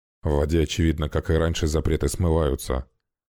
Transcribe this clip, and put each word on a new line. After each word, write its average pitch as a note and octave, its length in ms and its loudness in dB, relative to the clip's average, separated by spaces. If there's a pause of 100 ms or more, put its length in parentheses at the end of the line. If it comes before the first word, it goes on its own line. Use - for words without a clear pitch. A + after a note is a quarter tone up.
(220)
В D#2 100 -2
воде, D2 300 2
очевидно, D2+ 480 0
как D#2 200 -4
и E2 40 2
раньше, E2 340 0
запреты D2+ 420 0
смываются. D2+ 800 -2 (500)